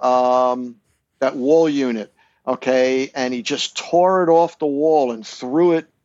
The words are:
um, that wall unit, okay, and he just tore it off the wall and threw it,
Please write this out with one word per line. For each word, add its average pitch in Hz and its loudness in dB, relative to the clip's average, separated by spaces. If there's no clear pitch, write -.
um, 127 0
that 135 -2
wall 156 2
unit, 127 -4
okay, 131 0
and 127 -4
he 120 -8
just - -6
tore 180 2
it 165 -2
off 165 2
the 156 -4
wall 143 0
and 110 -10
threw 160 0
it, 165 -2